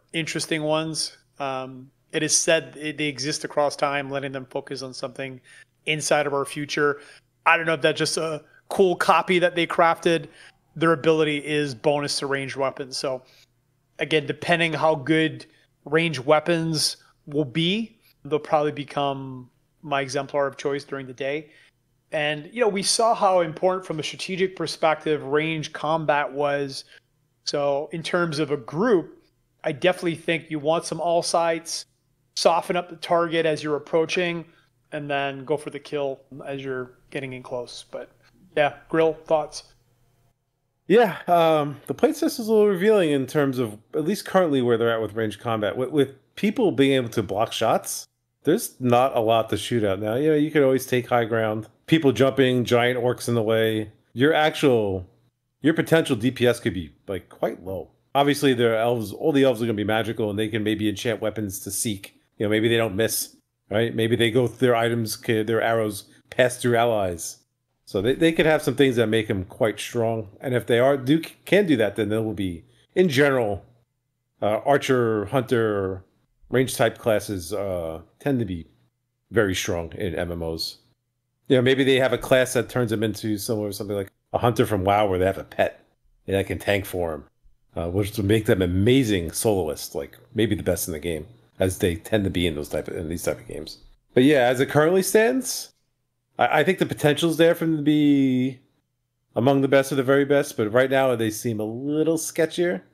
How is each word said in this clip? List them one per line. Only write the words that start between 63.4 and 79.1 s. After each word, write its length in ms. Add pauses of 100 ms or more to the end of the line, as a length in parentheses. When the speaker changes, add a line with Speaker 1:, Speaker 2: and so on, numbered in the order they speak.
Speaker 2:
right? 240
Maybe 220
they 160
go, 160
their 280
items, 400
could, 300
their 160
arrows 440 (260)
pass 260
through 200
allies. 580 (500)
So 180
they, 100
they 180
could 140
have 160
some 140
things 220
that 100
make 200
them 180
quite 340
strong. 500 (120)
And 120
if 140
they 100
are, 180
do, 240 (260)
can 200
do 120
that, 180
then 140
they 80
will 180
be, 280 (300)
in 160
general, 560 (800)
uh, 200
archer, 640
hunter, 800 (460)
range 260
type 220
classes, 520
uh, 500 (180)
tend 180
to 80
be 220 (640)